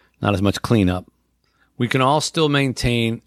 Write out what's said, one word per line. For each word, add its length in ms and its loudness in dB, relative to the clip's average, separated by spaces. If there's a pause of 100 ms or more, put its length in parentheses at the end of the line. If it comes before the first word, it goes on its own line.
(220)
not 120 0
as 80 -2
much 200 0
cleanup. 480 0 (680)
We 100 -2
can 140 0
all 180 2
still 300 -2
maintain 760 -2